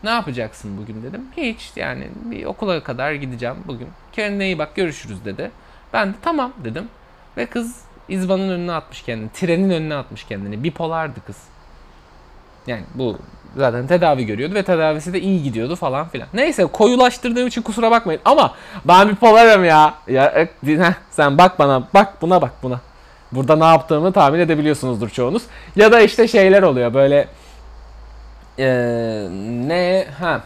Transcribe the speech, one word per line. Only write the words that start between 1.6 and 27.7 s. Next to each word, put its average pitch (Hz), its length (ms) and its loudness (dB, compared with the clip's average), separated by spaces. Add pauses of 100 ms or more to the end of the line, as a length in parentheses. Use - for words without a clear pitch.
yani - 320 -10 (160)
bir 233 200 -12
okula 180 380 -6
kadar 131 300 -8
gideceğim 127 440 -10 (100)
bugün. 123 220 -14 (240)
Kendine 202 340 -6
iyi 185 120 -4
bak, 151 180 -8
görüşürüz." 139 480 -8
dedi. 101 260 -10 (420)
Ben 214 160 -2
de 196 140 -8
"Tamam." 277 300 -4 (120)
dedim. 143 240 -10 (480)
Ve 240 100 -6
kız 240 300 -10 (320)
izbanın 190 400 -4
önüne 175 240 -6
atmış - 300 -12
kendini, 110 320 -10
trenin 180 360 -2
önüne 156 240 -4
atmış 120 300 -12
kendini. 104 400 -10
Bipolardı 160 640 -6
kız. 101 100 -18 (1300)
Yani 113 160 -10 (120)
bu 123 240 -6 (380)
zaten 127 300 -2
tedavi 156 400 2
görüyordu 123 280 -6
ve 208 80 -2
tedavisi 160 500 -2
de 185 80 -4
iyi 185 220 -2
gidiyordu 131 340 -6
falan 151 320 -6
filan. 120 260 -12
Neyse, 247 320 0
koyulaştırdığım 247 800 0
için 233 160 -6
kusura 226 280 -2
bakmayın 226 340 0
ama 262 300 4 (300)
ben 190 240 6
bipolarım 214 560 6
ya. 156 300 6 (140)
Ya, 131 180 2
e, 160 220 2 (160)
heh, 165 300 2 (160)
sen 143 280 0
bak 180 200 6
bana, 139 240 2 (120)
bak 202 280 2
buna, 170 200 2
bak 127 100 -4 (100)
buna. 123 180 -6 (520)
Burada 131 240 2
ne 156 80 2
yaptığımı 160 480 2
tahmin 160 260 4
edebiliyorsunuzdur 147 680 -2
çoğunuz. 131 340 -4 (340)
Ya 214 160 8
da 233 80 6
işte 226 280 4
şeyler 196 340 6
oluyor 123 320 0
böyle, 139 340 4 (1300)